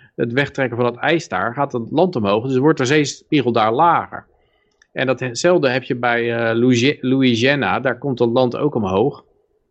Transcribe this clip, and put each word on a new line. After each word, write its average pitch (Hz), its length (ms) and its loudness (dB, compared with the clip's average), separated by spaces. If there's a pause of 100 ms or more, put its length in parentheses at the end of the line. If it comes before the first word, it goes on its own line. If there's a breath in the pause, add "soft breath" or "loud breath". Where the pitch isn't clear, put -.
(160 soft breath)
het 120 160 -2
wegtrekken 131 440 -2
van 120 100 0
het 120 100 -4
ijs 156 320 -2
daar, 98 260 -4
gaat 143 180 -4
het 117 180 -8
land 170 260 0
omhoog, 107 300 0
dus 135 100 -2
wordt 151 220 2
de 139 60 0
zeespiegel 139 680 0
daar 110 200 2
lager. 143 540 0 (680)
En 131 140 -4
datzelfde 131 600 0
heb 127 140 -2
je 135 120 -6
bij, 117 400 0
eh, 117 220 0
Louisi-, 123 440 4
Louisiana, 127 800 2
daar 127 180 -2
komt 135 200 -4
het 120 120 2
land 123 260 0
ook 147 180 -2
omhoog. 107 500 -2 (460)